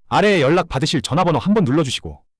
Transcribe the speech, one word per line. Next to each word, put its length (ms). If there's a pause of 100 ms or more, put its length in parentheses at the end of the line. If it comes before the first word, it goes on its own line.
아래에 320
연락 280
받으실 340
전화번호 360
한번 260
눌러주시고 580 (180)